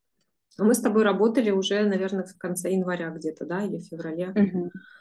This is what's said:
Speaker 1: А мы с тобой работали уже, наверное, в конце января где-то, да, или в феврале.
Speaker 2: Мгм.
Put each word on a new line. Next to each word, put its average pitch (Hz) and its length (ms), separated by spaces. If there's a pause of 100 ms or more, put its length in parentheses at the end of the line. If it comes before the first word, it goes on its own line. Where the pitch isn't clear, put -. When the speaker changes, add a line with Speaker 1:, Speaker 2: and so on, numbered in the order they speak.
(580)
Speaker 1:
А 185 60
мы 226 100
с 240 60
тобой 214 240
работали 214 460
уже, 196 360
наверное, 190 380
в - 140
конце 175 340
января 180 380
где-то, 156 360
да, 175 180
или 170 140
в 170 80
феврале. 165 500
Speaker 2:
Мгм. 185 340 (300)